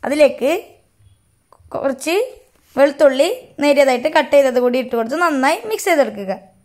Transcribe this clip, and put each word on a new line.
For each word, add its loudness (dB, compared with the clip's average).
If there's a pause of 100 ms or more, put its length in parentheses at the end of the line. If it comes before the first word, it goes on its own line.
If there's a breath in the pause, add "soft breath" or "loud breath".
അതിലേക്ക് 0 (1200)
കുറച്ച് -4 (640)
വെളുത്തുള്ളി 2 (360)
നേരിയതായിട്ട് 2
കട്ട് 0
ചെയ്തത് 4
കൂടി 0
ഇട്ട് -8
കൊടുത്ത് -4
നന്നായി 0 (100)
മിക്സ് -4
ചെയ്തെടുക്കുക. -2 (300)